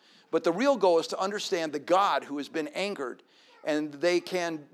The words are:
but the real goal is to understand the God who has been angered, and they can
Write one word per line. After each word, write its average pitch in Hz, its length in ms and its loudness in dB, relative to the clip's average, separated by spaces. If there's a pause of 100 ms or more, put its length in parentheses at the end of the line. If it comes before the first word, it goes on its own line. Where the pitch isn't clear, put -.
(320)
but 165 120 2
the 170 100 4
real 269 220 4
goal 180 240 4
is 151 80 -4
to - 120 -6
understand 185 520 -2
the 151 80 -4
God 160 440 2
who 135 140 -8
has 135 120 -8
been 151 200 -4
angered, 180 520 -6 (420)
and 151 300 -2
they 170 260 2
can 170 540 -4